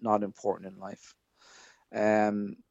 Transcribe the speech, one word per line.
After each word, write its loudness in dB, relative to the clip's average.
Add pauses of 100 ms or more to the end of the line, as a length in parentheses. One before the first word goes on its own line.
not 2
important -6
in -20
life. -16 (800)
Um, 2 (160)